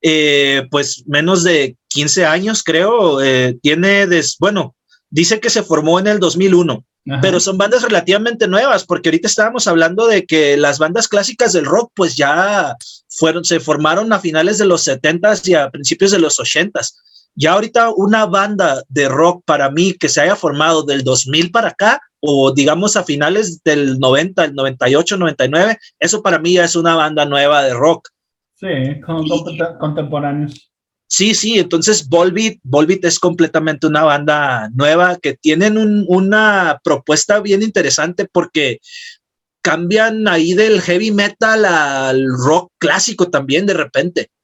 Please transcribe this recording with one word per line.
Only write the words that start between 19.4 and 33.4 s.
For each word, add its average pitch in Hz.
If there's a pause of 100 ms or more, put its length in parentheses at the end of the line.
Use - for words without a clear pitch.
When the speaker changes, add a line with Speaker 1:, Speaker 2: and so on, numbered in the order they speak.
Speaker 1:
para 147
mí 175
que 160
se -
haya 175
formado 156
del 139
dos 127
mil 160
para 175
acá, 226 (200)
o 135
digamos 151
a 190
finales 170
del 143
noventa, 151
el 143
noventa 135
y 131
ocho, 170
noventa 160
y 127
nueve, 185 (200)
eso 208
para 180
mí 165
ya 180
es 170
una 165
banda 156
nueva 143
de 127
rock. 156 (460)
Speaker 2:
Sí, 147
con-, 160
Speaker 1:
Y 151
Speaker 2:
con-, 165
contemporáneos. 147 (380)
Speaker 1:
Sí, 208
sí, 220
entonces 170
Volbeat, 180
Volbeat 156
es 165
completamente 160